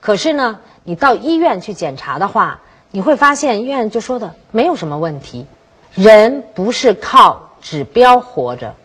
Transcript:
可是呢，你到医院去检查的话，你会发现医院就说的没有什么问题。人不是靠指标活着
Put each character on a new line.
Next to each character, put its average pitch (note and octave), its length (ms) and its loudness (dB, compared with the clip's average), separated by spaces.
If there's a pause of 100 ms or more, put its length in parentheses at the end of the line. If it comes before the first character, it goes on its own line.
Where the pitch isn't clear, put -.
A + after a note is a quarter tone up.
可 G#3 140 0
是 D4+ 180 -2
呢， B3 260 -4 (240)
你 F3 120 -8
到 B3+ 200 2
医 D4 200 -2
院 D4+ 260 0
去 G3+ 120 -12
检 D3+ 220 -8
查 C3+ 240 -10
的 F#3+ 80 -2
话， G3 320 -2 (320)
你 G3 100 -8
会 D4 140 2
发 C#4+ 200 2
现 B3+ 260 -2
医 A#3+ 40 -6
院 B3+ 240 -4
就 A3+ 120 -6
说 B3 180 -6
的 F#3 160 -12 (160)
没 A#3 140 0
有 F4 100 0
什 E3 120 -8
么 D3 100 -6
问 D3+ 220 -6
题。 C3 260 -16 (500)
人 A3 480 6 (100)
不 G3 180 -4
是 A#3 220 2
靠 - 580 2 (100)
指 D3 220 -10
标 B3 360 4
活 B2 360 -8
着 A#2+ 300 -14